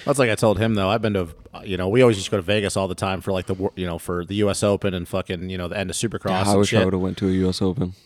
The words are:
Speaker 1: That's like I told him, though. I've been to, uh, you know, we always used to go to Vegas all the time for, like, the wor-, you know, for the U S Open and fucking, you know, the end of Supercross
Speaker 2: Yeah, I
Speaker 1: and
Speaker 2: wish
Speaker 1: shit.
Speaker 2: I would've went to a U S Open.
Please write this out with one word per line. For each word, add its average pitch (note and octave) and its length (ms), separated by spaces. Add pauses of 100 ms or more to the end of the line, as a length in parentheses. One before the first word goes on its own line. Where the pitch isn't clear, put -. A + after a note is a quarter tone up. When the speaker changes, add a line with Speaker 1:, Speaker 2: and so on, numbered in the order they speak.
Speaker 1:
That's C#3+ 160
like B2 100
I G#2 60
told G#2 240
him, A2+ 160
though. F#2+ 140
I've A2 120
been A2 120
to, F#2 160 (240)
uh, F2 100
you F#2+ 140
know, F#2 100
we A2+ 140
always A#2+ 160
used F#2+ 80
to - 60
go A2 60
to F#2+ 60
Vegas G2+ 320
all F#2+ 140
the F2+ 60
time F#2+ 260
for, G2 100
like, F#2 140
the F#2+ 80
wor-, F#2+ 240
you F#2 80
know, E2+ 120
for F2 280
the G2 100
U G#2 140
S F#2+ 120
Open G2+ 320
and F2 140
fucking, F#2 420
you F#2 80
know, F2+ 120
the F#2+ 80
end F#2+ 120
of F2 60
Supercross G#2 360
Speaker 2:
Yeah, F#2 160
I - 20
Speaker 1:
and G2+ 100
Speaker 2:
wish G2+ 100
Speaker 1:
shit. A2 120
Speaker 2:
I F#2 40
would've F#2 140
went F#2 200
to G2 100
a - 20
U F#2 180
S F#2 120
Open. F#2 320 (120)